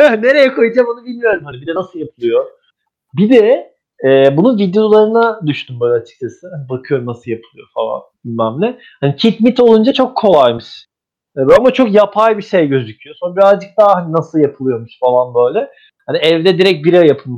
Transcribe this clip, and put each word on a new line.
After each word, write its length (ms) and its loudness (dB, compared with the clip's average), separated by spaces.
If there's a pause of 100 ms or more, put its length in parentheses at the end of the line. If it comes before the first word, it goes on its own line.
(240)
Nereye 300 2
koyacağım 340 0
onu 180 -10
bilmiyorum. 400 -4
Hani 160 -16
bir 60 -16
de 80 -8
nasıl 240 -10
yapılıyor? 460 -4 (720)
Bir 120 2
de, 440 2 (340)
e, 300 4
bunun 200 2
videolarına 920 0
düştüm 320 -8
böyle 220 -2
açıkçası. 540 -16
Hani 140 -14
bakıyorum 360 -6
nasıl 260 -10
yapılıyor 420 -14
falan 280 -6 (240)
bilmem 360 -6
ne. 180 -6 (220)
Hani 140 -2
kit 260 -2
mit 180 0
olunca 340 4
çok 240 -2
kolaymış. 680 0 (520)
E, 40 -4 (160)
ama 140 2
çok 220 0
yapay 440 2
bir 60 -12
şey 240 0
gözüküyor. 520 -6
Sonra 160 -8
birazcık 340 2 (100)
daha 160 4
hani 180 -6
nasıl 260 -2
yapılıyormuş 600 -4
falan 340 0
böyle. 360 -2 (380)
Hani 100 -6
evde 400 0
direkt 280 0
bira 200 4
yapımı 320 -2